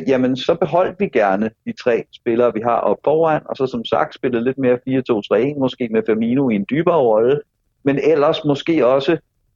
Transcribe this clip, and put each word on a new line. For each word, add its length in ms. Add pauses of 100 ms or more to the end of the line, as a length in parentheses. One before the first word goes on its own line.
jamen, 280
så 180
beholdt 460
vi 80
gerne 420 (160)
de 60 (100)
tre 300
spillere, 420
vi 60
har 160
oppe 280
foran, 400
og 120
så 100
som 180
sagt 300
spillet 280
lidt 160
mere 260
fire 180
to 200
tre 200
en, 180
måske 300
med 160
Firmino 440
i 40
en 160
dybere 280
rolle, 420 (440)
men 180
ellers 420
måske 420
også, 300 (400)